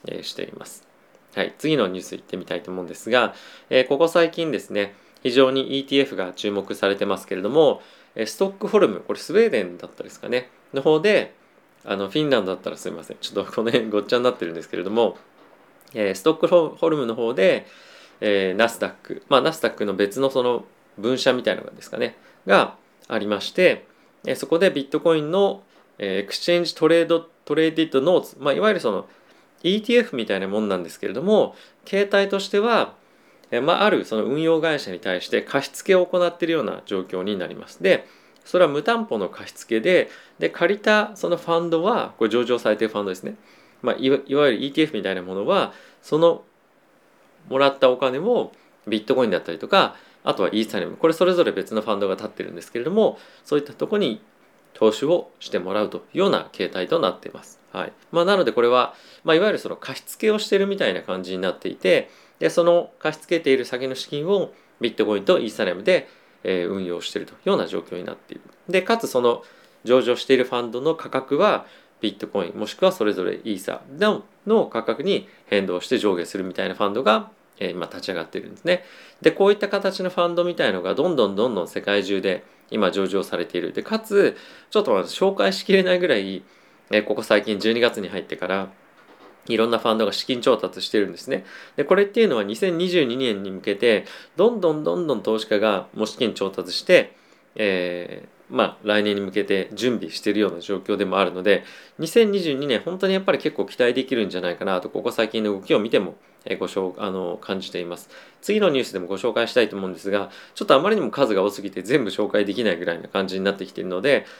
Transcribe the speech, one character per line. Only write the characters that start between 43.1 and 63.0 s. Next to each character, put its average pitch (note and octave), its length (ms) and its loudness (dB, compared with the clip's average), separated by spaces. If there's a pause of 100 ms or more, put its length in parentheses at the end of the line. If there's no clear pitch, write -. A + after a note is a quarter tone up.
で F#2 60 -4
す - 80 -12
ね。 G#3+ 100 -8 (480)
ま A#2+ 100 0
あ、 - 60 -4
い C3 120 0
わ-、 C3+ 160 4
い C3+ 80 -4
わ D3 120 4
ゆ B2+ 60 4
る A2 120 -4
イ C#3+ 40 -4
ー C#3 60 -12
テ D#3 80 2
ィ - 20 2
ー - 40 2
エ - 20 -18
フ A#2 60 -8
み G2 60 -4
た F#2+ 100 -2
い - 20 -4
な F#2 80 -6
も F#2 120 -8
の G2+ 120 -4
は、 D#3+ 260 0 (300)
そ D3+ 160 -2
の E3 260 4 (1040)
も C3 100 0
ら C#3 100 6
っ C3+ 100 0
た B2+ 120 6
お B2 60 2
金 C3 220 -2
を F#3 340 -2 (340)
ビ G#2+ 120 0
ッ G#2 60 -8
ト C3 100 2
コ B2+ 100 4
イ - 20 4
ン G#2 40 0
だ F2 80 2
っ - 40 -6
た E2+ 100 -10
り E2 60 -10
と - 100 -12
か、 F3 280 2 (280)
あ D3+ 100 0
と G2+ 80 -2
は F2 80 2
イ A2 120 0
ー G#2+ 60 -4
サ G2+ 120 -4
リ F2 60 -4
ア - 20 -6
ム、 - 80 -12
こ - 100 2
れ D#3+ 60 4
そ E3+ 120 0
れ F3+ 100 4
ぞ F3 100 4
れ - 80 0
別 - 220 -6
の G#2+ 80 0
フ - 60 -6
ァ G#2 80 0
ン G2+ 40 -4
ド G2+ 80 0
が F#2+ 60 -2
立 G#2 120 -6
っ - 20 -10
て - 140 -10
る F2+ 100 -10
ん E2+ 40 -14
で F2 60 -14
す - 100 -20
け A#2 60 -6
れ A#2+ 60 -4
ど D#3 60 -4
も、 G#3 280 2 (260)
そ D3 120 0
う - 20 2
い C#3 40 -2
っ - 20 -12
た C3 80 -14
と - 140 -6
こ G#3 120 -2
に B2+ 220 -2 (540)
投 A2 180 4
資 - 140 -6
を E3+ 240 0 (100)
し - 80 -16
て G#2 100 -4
も F2+ 140 -6
ら G#2+ 120 0
う F#2 60 -4
と - 80 -10
い - 20 -16 (140)
う D3 40 -2
よ G3 100 2
う - 20 2
な F2+ 220 0
形 F2+ 160 -4
態 F2+ 200 -6
と E3+ 100 0
な G#2 120 0
っ - 100 -6
て - 80 -14
い - 40 -16
ま - 120 -18
す。 - 160 -20 (120)
は F#2 140 -6
い。 - 60 -12 (180)
ま E3+ 120 2
あ、 - 20 0
な G3 120 4
の F3+ 80 2
で A2+ 80 2
こ A#2+ 100 2
れ A#2+ 60 6
は、 B2 260 2 (300)
ま D#3+ 80 2
あ、 D#3+ 40 6
い E3+ 40 4
わ G#3 60 4
ゆ G3 80 2
る B2+ 40 -2
そ G2+ 100 -10
の F2+ 80 -8
貸 - 260 -12
し - 40 -20
付 - 220 -6
け - 20 4
を G#3+ 80 2
し G#3+ 100 -8
て G3 100 2
る G3 80 0
み G3 100 -2
た C#3+ 120 0
い F#2 60 0
な F2+ 80 -6
感 F#2 200 -6
じ F#2 120 -10
に F#2 60 -4
な F#2 100 0
っ - 80 -6
て F#2+ 100 -8
い - 80 -8
て、 F3 340 2 (280)
で、 D#3+ 120 0
そ E3+ 140 2
の E3+ 340 4
貸 D#3 200 -4